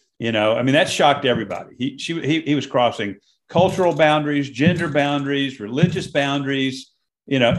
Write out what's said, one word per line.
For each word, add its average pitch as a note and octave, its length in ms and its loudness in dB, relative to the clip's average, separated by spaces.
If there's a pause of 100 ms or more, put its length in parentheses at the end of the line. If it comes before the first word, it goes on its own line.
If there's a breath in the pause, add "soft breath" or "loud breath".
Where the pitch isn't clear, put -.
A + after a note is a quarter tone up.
(200)
You A#2 100 -2
know, A2 260 2
I A#2+ 60 -2
mean, C3 120 2
that D#3 140 4
shocked C#3+ 360 2
everybody. G#2 520 -4
He, B2+ 220 -6
she, E3 220 -8
he, D3+ 220 0
he D3 120 -2
was C3+ 120 -2
crossing A2 500 -2 (320)
cultural F3+ 440 2
boundaries, D3 560 2
gender D#3+ 400 0
boundaries, C#3 720 -2
religious D#3 480 -2
boundaries, C#3 880 -2 (340)
you C#3 140 0
know, A#2 180 6